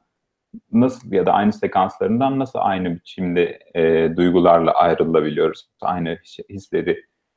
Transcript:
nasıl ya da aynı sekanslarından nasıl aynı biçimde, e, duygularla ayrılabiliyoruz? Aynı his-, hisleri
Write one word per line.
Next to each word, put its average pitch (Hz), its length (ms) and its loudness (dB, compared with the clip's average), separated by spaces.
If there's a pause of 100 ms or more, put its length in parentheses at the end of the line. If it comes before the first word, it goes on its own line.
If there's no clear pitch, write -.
(720)
nasıl 131 400 0
ya 92 140 2
da 90 80 2
aynı 104 200 2
sekanslarından 107 840 -2
nasıl 131 220 -6
aynı 92 340 -2
biçimde, 87 640 -4 (160)
e, 80 400 2
duygularla 87 560 4
ayrılabiliyoruz? 80 960 0 (120)
Aynı 87 280 -4
his-, - 400 -14
hisleri 87 540 -6 (320)